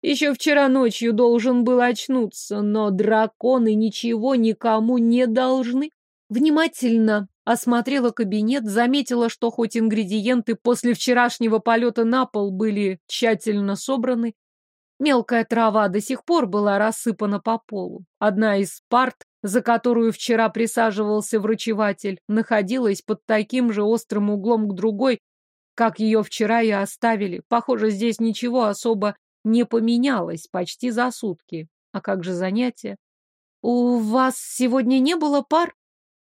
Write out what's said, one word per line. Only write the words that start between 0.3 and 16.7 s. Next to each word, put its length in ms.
вчера 340
ночью 440
должен 520
был 160
очнуться, 840
но 280
драконы 840
ничего 600
никому 640
не 280
должны». 640
Внимательно 1000
осмотрела 680
кабинет, 540
заметила, 640
что 220
хоть 260
ингредиенты 760
после 400
вчерашнего 680
полета 440
на 220
пол 240
были 560
тщательно 680
собраны, 580
мелкая 460
трава 440
до 120
сих 240
пор 220
была 320